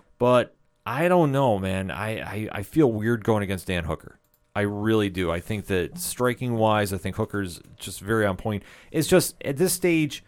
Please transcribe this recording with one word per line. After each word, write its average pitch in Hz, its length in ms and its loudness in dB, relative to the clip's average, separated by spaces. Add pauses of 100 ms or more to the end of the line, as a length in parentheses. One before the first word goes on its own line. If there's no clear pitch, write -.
(200)
But 123 360 4 (340)
I 151 200 0
don't 165 240 4
know, 127 260 2
man. 95 320 -2
I, 101 300 -6
I, 101 320 -8
I 101 100 -6
feel 151 260 4
weird 110 360 0
going 107 180 2
against 92 240 -4
Dan 87 160 -2
Hooker. - 360 -8 (360)
I 104 60 -2
really 104 480 0
do. 90 200 -2
I 85 120 -2
think 104 260 -6
that 92 320 -2
striking-wise, 110 960 0
I 95 40 -2
think 95 200 -8
Hooker's 98 420 -4 (160)
just - 240 -14
very 107 260 2
on 95 120 0
point. 104 260 -6 (260)
It's 151 200 0
just, - 340 4
at 139 140 -4
this 175 160 2
stage, 165 540 0